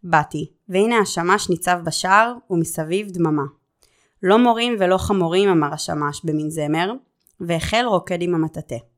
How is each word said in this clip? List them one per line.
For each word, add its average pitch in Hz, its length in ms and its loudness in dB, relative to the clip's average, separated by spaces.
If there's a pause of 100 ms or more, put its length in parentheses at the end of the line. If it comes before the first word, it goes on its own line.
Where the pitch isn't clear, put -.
באתי, 156 480 0 (180)
והנה 214 300 2
השמש 185 500 0
ניצב 175 340 0
בשער 196 500 2 (160)
ומסביב 170 640 -2
דממה. 160 320 0 (800)
"לא 190 160 6
מורים 240 400 2
ולא 185 180 4
חמורים", 185 520 2
אמר 156 240 2
השמש 147 500 -6
במין 156 260 -2
זמר, 160 420 -2 (480)
והחל 180 480 -2
רוקד 185 340 -2
עם 175 140 0
המטאטא. 156 420 -6 (200)